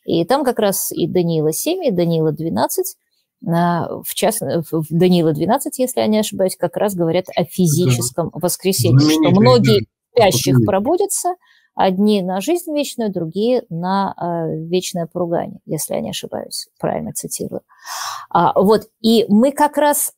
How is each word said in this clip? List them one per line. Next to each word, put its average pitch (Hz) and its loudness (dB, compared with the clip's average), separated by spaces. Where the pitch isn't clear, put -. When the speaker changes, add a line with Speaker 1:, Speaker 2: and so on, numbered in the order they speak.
Speaker 1:
и 170 0
там 277 0
как 240 0
раз 202 -2
и - -2
Даниила 165 0
семь, 339 -4
и 262 2
Даниила 165 2
двенадцать, 165 -4
а, 170 0
в - -10
част-, - 0
в, 151 -2
в 160 -2
Даниила 170 4
двенадцать, 202 -2
если 247 -2
я 220 2
не 214 2
ошибаюсь, 190 -2
как 175 -4
раз 196 -2
говорят 170 0
о - 0
физическом 143 0
Speaker 2:
Да. 147 -12
Speaker 1:
воскресении, 175 2
что 147 6
Speaker 2:
Знаменитый, 160 4
Speaker 1:
многие 226 6
Speaker 2:
да, - -6
Speaker 1:
спящих 190 2
Speaker 2:
апокалипсис. 160 4
Speaker 1:
пробудятся, 311 0
одни 196 2
на 185 -4
жизнь 320 -2
вечную, 240 -2
другие 190 -2
на, 185 -2
э, 165 -4
вечное 175 -4
поругание, 170 -4
если - -6
я - -4
не - -8
ошибаюсь, - -10
правильно - -6
цитирую. - -8
А, 170 2
вот, 208 2
и 226 4
мы 233 4
как 294 0
раз, 294 0